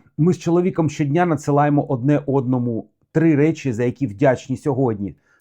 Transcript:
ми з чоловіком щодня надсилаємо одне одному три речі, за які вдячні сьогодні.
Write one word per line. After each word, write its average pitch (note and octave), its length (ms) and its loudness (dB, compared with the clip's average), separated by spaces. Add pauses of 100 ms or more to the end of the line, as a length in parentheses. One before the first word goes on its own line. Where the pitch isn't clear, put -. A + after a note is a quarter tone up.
(180)
ми E3 140 4
з - 60 -2
чоловіком E3+ 520 0
щодня D#3 360 0
надсилаємо D3 580 2
одне C#3 420 0
одному B2 640 -2 (240)
три D#3+ 240 2
речі, D3 360 0
за A2+ 120 -2
які B2 220 -4
вдячні B2 500 0
сьогодні. A#2 600 -4 (240)